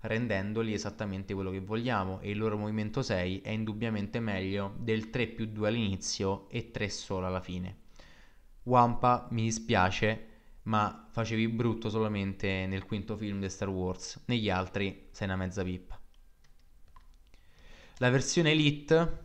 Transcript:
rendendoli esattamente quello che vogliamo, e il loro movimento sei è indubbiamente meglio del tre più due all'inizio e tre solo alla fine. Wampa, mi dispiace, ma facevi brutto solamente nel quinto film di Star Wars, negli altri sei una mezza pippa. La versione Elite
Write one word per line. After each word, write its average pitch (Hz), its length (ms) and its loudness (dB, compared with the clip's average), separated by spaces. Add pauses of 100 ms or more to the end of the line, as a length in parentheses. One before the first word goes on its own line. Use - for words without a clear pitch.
rendendoli 107 720 0
esattamente 98 600 -4
quello 95 160 -2
che 95 80 -4
vogliamo, 101 600 -2
e 101 100 -6
il 104 80 -2
loro 107 180 0
movimento 107 460 -2
sei 95 380 0
è 107 100 -8
indubbiamente 110 720 -2
meglio 98 560 -2
del 110 340 -2
tre 120 160 0
più 113 200 -6
due 107 220 -2
all'inizio 101 800 0
e 117 200 -6
tre 104 180 -4
solo 95 380 -4
alla 92 140 -2
fine. 90 380 -8 (840)
Wampa, 123 680 6
mi 113 120 0
dispiace, 110 840 2 (380)
ma 107 460 0
facevi 113 380 0
brutto 113 420 0
solamente 98 800 0
nel 95 160 -4
quinto 104 320 -4
film 101 240 -4
di 98 80 -2
Star 101 220 -4
Wars, 90 560 -4
negli 113 240 2
altri 95 600 -2
sei - 160 -6
una 95 100 -2
mezza 92 280 -4
pippa. 90 340 -8 (2000)
La 123 140 6
versione 151 420 4
Elite 156 720 4